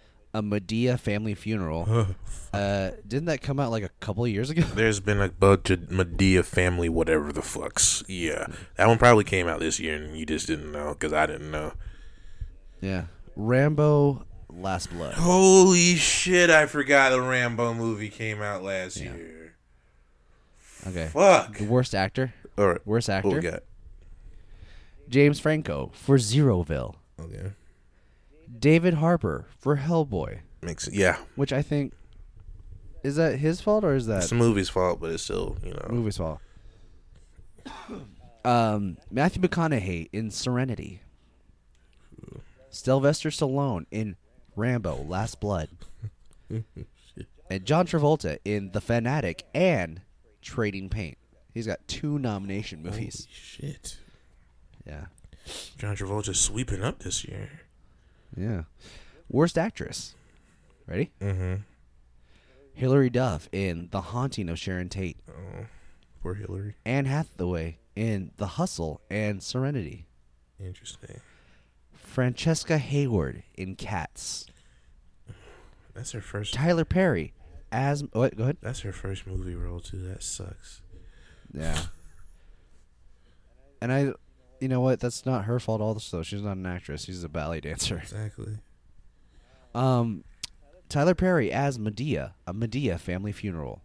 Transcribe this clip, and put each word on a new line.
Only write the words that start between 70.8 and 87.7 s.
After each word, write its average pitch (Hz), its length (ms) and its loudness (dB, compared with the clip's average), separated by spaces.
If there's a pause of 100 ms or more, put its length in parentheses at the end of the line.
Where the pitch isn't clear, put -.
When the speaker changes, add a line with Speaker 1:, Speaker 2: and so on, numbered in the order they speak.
Speaker 1:
Francesca 156 840 0
Hayward 123 640 0 (140)
in 92 200 -10
Cats. - 680 -10 (1500)
Speaker 2:
That's - 160 -12
her 110 100 -10
first 104 320 -8
Speaker 1:
Tyler 165 320 2
Perry 151 480 2 (380)
as, 143 320 -2 (100)
what? 120 240 0
Go 110 60 -2
ahead. 139 180 0
Speaker 2:
That's - 200 -8
her 101 120 -8
first 98 320 -8
movie 92 300 -6
role, 87 240 -6
too. - 180 -12 (100)
That 92 140 -12
sucks. - 600 -14 (720)
Speaker 1:
Yeah. 78 260 -2 (2000)
And 120 100 -4
I, 135 220 0 (460)
you 131 80 -4
know 127 140 0
what? 131 180 2
That's - 260 -6
not 123 200 -2
her 120 140 0
fault 110 220 -2
also. 107 400 -4
She's 101 220 -8
not 101 140 -4
an 92 100 -10
actress. 87 380 -8
She's 90 180 -10
a 78 60 -10
ballet 78 320 -6
dancer. - 360 -6